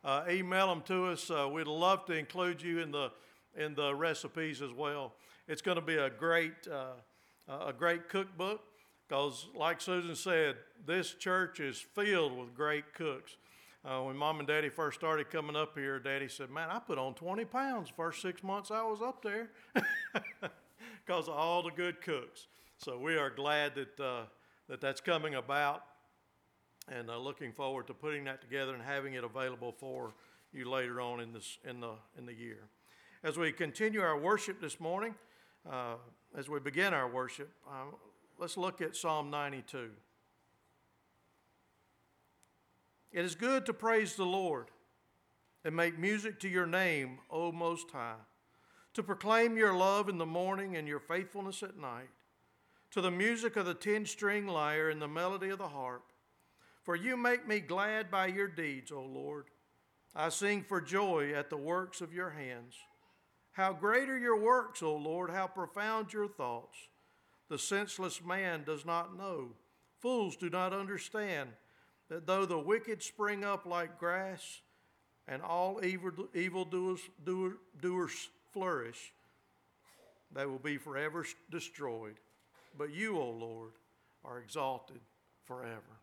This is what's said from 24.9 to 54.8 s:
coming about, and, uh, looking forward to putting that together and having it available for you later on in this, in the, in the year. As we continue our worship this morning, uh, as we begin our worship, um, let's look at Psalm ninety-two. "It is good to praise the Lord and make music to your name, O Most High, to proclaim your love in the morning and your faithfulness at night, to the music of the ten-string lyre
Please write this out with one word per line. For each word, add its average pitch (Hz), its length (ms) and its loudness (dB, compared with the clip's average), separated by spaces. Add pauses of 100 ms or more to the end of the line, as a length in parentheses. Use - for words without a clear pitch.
coming 156 320 0
about, 143 520 0 (1000)
and, 120 220 -8
uh, 117 80 -4
looking 131 340 -6
forward 131 340 -4
to - 60 -12
putting 147 320 -4
that 135 160 -6
together 135 320 -4
and 120 100 -8
having 139 300 -4
it 127 100 -6
available 123 500 -4
for 127 420 -8 (380)
you 131 120 -8
later 123 380 -2
on 120 180 -4
in 117 140 -10
this, - 300 -12
in 123 160 -10
the, 113 180 -8 (180)
in 123 80 -14
the 120 80 -14
year. 110 380 -14 (520)
As 156 140 0
we 160 160 2
continue 208 480 0
our 165 160 6
worship 190 440 2
this 151 200 -6
morning, 196 340 -2 (520)
uh, 123 320 -4 (360)
as 139 140 -8
we 151 120 -2
begin 160 340 2
our 131 120 4
worship, 127 460 -4 (160)
um, 139 260 -10 (440)
let's 170 180 -6
look 180 240 -2
at 160 160 -2
Psalm 156 320 0
ninety-two. 139 680 -6 (3250)
"It 175 100 2
is 175 120 0
good 254 320 4
to 240 80 0
praise 220 420 4
the 190 80 0
Lord 180 460 0 (920)
and 160 140 -2
make 165 220 2
music 208 420 0
to 190 80 -2
your 180 180 4
name, 156 600 2
O 165 240 0
Most 165 380 -2
High, 117 340 -6 (720)
to 220 80 0
proclaim 220 560 4
your 208 160 8
love 196 340 6
in 190 80 0
the 165 80 2
morning 185 500 0
and 151 140 -2
your 147 120 -2
faithfulness 190 640 -4
at - 140 -10
night, 127 320 -8 (840)
to 196 100 0
the 180 100 4
music 220 460 2
of 190 100 2
the 175 80 0
ten-string 208 720 0
lyre 156 420 4